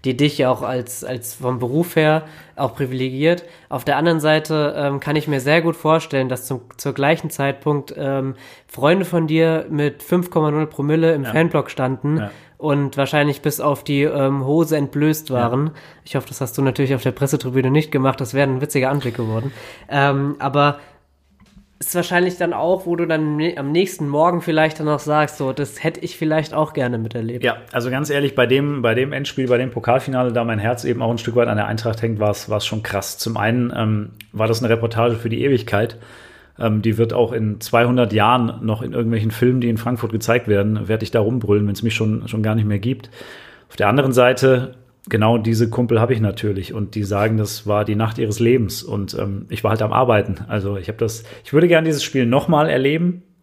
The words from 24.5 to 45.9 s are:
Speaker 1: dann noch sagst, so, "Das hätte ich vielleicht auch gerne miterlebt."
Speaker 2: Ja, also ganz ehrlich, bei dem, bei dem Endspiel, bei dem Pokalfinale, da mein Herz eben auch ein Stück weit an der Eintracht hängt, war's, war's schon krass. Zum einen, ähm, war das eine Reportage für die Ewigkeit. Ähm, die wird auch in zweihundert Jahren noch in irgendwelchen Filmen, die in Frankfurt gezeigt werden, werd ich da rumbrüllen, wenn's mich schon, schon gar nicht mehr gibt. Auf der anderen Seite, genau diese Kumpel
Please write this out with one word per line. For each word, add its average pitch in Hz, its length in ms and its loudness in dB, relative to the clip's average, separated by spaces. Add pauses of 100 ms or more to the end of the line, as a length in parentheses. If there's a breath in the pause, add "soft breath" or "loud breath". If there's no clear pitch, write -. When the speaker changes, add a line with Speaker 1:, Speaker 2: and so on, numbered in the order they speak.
Speaker 1:
dann 151 60 -4
noch 151 140 0
sagst, 151 400 0
so, 135 120 -2
"Das 135 320 -6
hätte 160 180 -2
ich 165 140 -10
vielleicht 156 380 -2
auch 151 200 0
gerne 123 260 -2
miterlebt." 113 440 -6
Speaker 2:
Ja, 113 140 0 (140)
also 123 180 -2
ganz 143 220 -2
ehrlich, 143 240 0
bei 127 100 6
dem, 139 380 2
bei 113 100 4
dem 131 200 0
Endspiel, 135 340 -4
bei 120 100 4
dem 127 140 -2
Pokalfinale, 127 600 0
da 117 120 0
mein 113 160 -2
Herz 117 240 -2
eben 123 180 0
auch 113 80 0
ein 117 80 -2
Stück 113 180 -6
weit 120 120 4
an 110 100 0
der 104 80 0
Eintracht 110 380 -4
hängt, 113 160 -2
war's, 104 320 -2
war's 104 160 -2
schon 107 160 -4
krass. - 340 -6
Zum 113 180 -4
einen, 117 400 0
ähm, 107 340 0 (220)
war 110 160 0
das 113 140 2
eine 117 100 2
Reportage 117 440 2
für 110 140 -6
die 120 140 -2
Ewigkeit. 117 540 0 (640 loud breath)
Ähm, 107 240 0
die 110 160 0
wird 113 140 2
auch 120 180 2
in 110 300 -2
zweihundert 120 520 2
Jahren 113 500 2
noch 110 200 -2
in - 100 -8
irgendwelchen 113 380 0
Filmen, 127 280 2
die 120 100 0
in 113 80 0
Frankfurt 113 340 -4
gezeigt 113 360 0
werden, 104 400 2
werd 110 140 0
ich 110 80 -6
da 120 100 0
rumbrüllen, 104 480 2
wenn's 98 140 -2
mich 113 140 -2
schon, 110 320 -2
schon 110 160 -4
gar 107 100 0
nicht 107 140 2
mehr 104 100 0
gibt. 123 320 -4 (600 loud breath)
Auf - 60 -20
der 104 120 0
anderen 131 260 4
Seite, 127 600 4 (340)
genau 110 300 4
diese 113 280 2
Kumpel 113 320 0